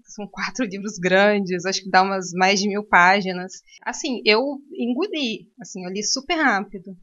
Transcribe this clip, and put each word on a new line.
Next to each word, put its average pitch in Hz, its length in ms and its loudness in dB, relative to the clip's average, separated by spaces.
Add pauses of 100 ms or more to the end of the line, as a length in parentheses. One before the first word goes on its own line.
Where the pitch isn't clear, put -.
são 208 220 -12
quatro 202 380 -6
<laughs> 196 40 -4
livros 196 300 -10
grandes, 185 640 2
acho 190 160 -4
que 196 80 -14
dá 185 140 4
umas 190 300 -4
mais 185 260 2
de 202 80 0
mil 202 160 -2
páginas. 185 720 4 (280)
Assim, 247 440 -6
eu 269 340 2 (180)
engoli, 254 720 -4 (100)
assim, 190 240 -14
eu 180 60 -10
li 202 140 -6
super 269 320 -4
rápido. 202 680 -2